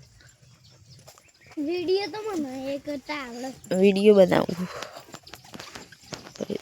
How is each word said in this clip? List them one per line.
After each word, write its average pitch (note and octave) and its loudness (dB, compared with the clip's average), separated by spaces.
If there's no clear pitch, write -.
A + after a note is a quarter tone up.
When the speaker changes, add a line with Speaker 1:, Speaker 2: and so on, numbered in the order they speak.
Speaker 1:
વીડિયો F4 -2
તો G#4 -10
મને C#4 -6
એ - -6
કરતા D4 -10
આવડે. B3 -8
Speaker 2:
વીડિયો G3+ 6
બનાવું. F3+ 4